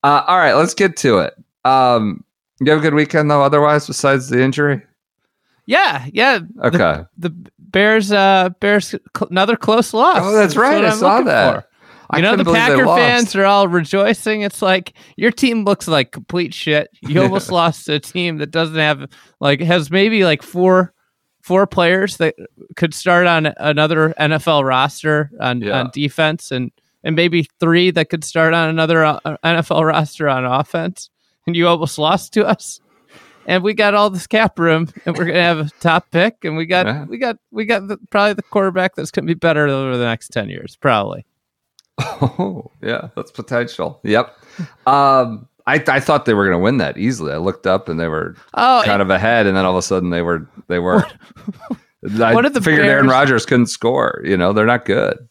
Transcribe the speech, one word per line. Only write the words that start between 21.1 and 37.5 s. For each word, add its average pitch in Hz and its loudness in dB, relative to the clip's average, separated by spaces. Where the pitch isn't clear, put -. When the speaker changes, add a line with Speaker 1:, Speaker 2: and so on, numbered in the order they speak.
Speaker 2:
four 190 0
players 185 0
that 160 -2
could 165 -4
start 175 2
on 160 0
another 156 0
N 151 0
F 151 -2
L 147 2
roster 143 -2
on, 123 -4
Speaker 1:
Yeah. 104 -2
Speaker 2:
on 123 -6
defense 156 -4
and, 127 -6
and 156 -2
maybe 170 0
three 175 2
that 160 -2
could 160 -6
start 160 0
on 165 0
another, 160 0
uh, 151 -2
N 156 -6
F 165 -4
L 160 2
roster 156 -2
on 127 0
offense. 156 -4
And 170 -4
you 170 2
almost 165 0
lost 156 -2
to 214 2
us. - -4
And 180 0
we 208 0
got 208 0
all 208 2
this 185 -10
cap 220 0
room, 165 0
and 170 -4
we're 170 -4
gonna 175 0
have 170 0
a 147 -6
top 170 0
pick, 190 -2
and 156 -6
we 165 -6
got, 180 0
Speaker 1:
Yeah. 147 -6
Speaker 2:
we - -12
got, 233 -4